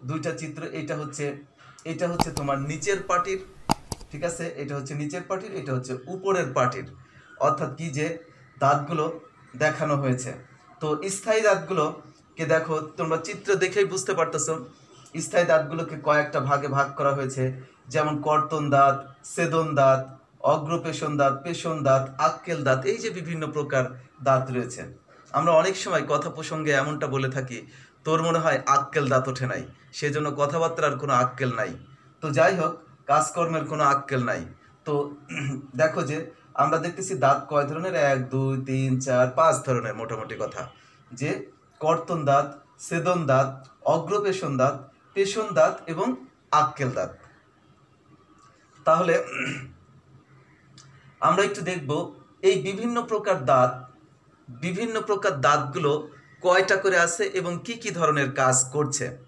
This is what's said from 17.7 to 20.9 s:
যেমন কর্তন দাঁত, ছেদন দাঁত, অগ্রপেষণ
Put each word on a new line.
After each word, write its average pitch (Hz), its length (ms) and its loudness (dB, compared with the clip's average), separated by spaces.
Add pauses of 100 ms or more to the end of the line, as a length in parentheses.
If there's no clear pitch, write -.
যেমন 151 340 0
কর্তন 151 480 2
দাঁত, 139 260 8 (380)
ছেদন 160 400 0
দাঁত, 131 320 6 (340)
অগ্রপেষণ 151 760 0